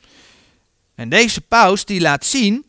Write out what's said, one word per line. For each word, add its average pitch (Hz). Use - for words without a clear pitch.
En 117
deze 208
paus 202
die 190
laat 147
zien 240